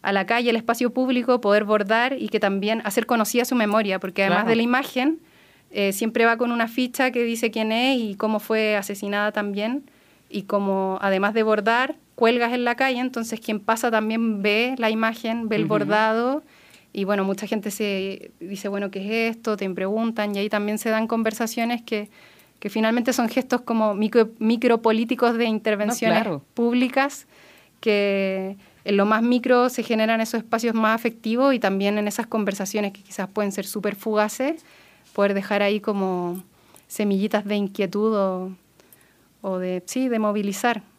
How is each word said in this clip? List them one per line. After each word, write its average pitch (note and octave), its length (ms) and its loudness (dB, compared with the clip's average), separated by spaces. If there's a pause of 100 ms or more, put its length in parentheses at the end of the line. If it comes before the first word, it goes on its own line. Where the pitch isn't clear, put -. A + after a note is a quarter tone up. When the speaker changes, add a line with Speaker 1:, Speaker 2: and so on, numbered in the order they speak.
Speaker 1:
a G3 100 -2
la G3 160 0
calle, A#3 240 2
al A#3 40 2
espacio A#3 380 0
público, B3 480 2
poder G#3 220 4
bordar G#3+ 560 2
y G#3+ 100 -6
que G#3+ 100 0
también G#3 460 0
hacer A3+ 220 0
conocida A#3 360 2
su B3+ 120 -2
memoria, G#3 440 2
porque F#3+ 220 -4
además F#3 200 4
Speaker 2:
Claro. A3+ 80 0
Speaker 1:
de A3+ 80 4
la A3+ 40 2
imagen, C4 560 0 (540)
eh, G3 220 0
siempre A3+ 320 0
va A#3 120 4
con A#3+ 140 0
una A#3 160 0
ficha B3+ 420 0
que A#3+ 140 0
dice A#3 260 -2
quién A3 220 -2
es B3 280 2
y G#3+ 140 -4
cómo G#3+ 260 -2
fue G#3+ 360 0
asesinada G3+ 560 -2
también, G#3 520 -4 (460)
y G3 140 -6
como F#3+ 580 0
además G3 320 0
de A3+ 80 2
bordar, A3 540 2 (180)
cuelgas A#3+ 400 2
en B3 120 0
la A#3+ 100 0
calle, B3+ 240 0
entonces A#3 400 -4
quien G#3+ 200 -4
pasa A#3 300 0
también A3 540 0
ve A3+ 340 2
la A3+ 140 0
imagen, A3+ 580 -2
ve A3 60 0
el G#3+ 80 0
Speaker 2:
Ujú. - 60 -2
Speaker 1:
bordado, A3 720 2 (500)
y G3 120 -2
bueno, G3+ 180 0
mucha G3 240 -4
gente G#3 240 -4
se G3 580 -6 (100)
dice, G3 280 -10
"Bueno, G3+ 240 -4
¿qué G3 80 -8 (300)
es A3+ 80 -6
esto?", G#3+ 200 -4
te G3 140 -4
preguntan, G#3 640 -2
y - 20 -2
ahí G#3 120 -2
también G#3 280 -2
se A3 140 -2
dan A3 160 0
conversaciones A3+ 760 -2
que, G#3+ 300 -6 (480)
que - 100 -8
finalmente A3+ 420 2
son A#3 160 0
gestos B3 340 0
como A3 340 0
micro-, A3 420 4
micropolíticos A#3 1000 2
de A#3 100 2
intervenciones A3 720 0
Speaker 2:
No, A3+ 60 0
claro. D#3 180 -4 (100)
Speaker 1:
públicas B3 720 0 (560)
que G3 720 0 (300)
en G3+ 120 2
lo G3+ 80 6
más A3 180 4
micro B3 460 4
se B3 140 -4
generan A3+ 380 2
esos A3+ 180 -4
espacios A3+ 360 -2
más A3 200 4
afectivos A#3 580 0
y A#3+ 60 0
también G3+ 380 0
en G#3 100 -2
esas G#3 200 -4
conversaciones G3+ 680 -2
que - 80 -20
quizás - 260 -8
pueden G3 240 -2
ser G3 140 -6
súper G3+ 300 -4
fugaces, A3 680 -2 (500)
poder G3+ 200 2
dejar G3+ 300 0
ahí G3+ 160 2
como F#3+ 640 -2 (440)
semillitas G#3 580 0
de G#3 100 -2
inquietud G3+ 600 0
o, F#3+ 360 -2 (880)
o F#3+ 160 -4
de, F#3 300 -4
sí, C4 200 -2
de A3+ 120 0
movilizar. G#3 640 0 (140)